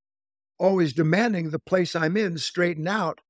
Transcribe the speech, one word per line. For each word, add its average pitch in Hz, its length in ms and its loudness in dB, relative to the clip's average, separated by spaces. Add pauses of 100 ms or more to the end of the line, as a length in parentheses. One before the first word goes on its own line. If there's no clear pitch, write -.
(580)
always 180 360 2
demanding 170 560 2
the 156 100 -4
place 180 360 0
I'm 165 220 0
in 185 200 -2
straighten 170 500 -2
out 190 320 -4 (100)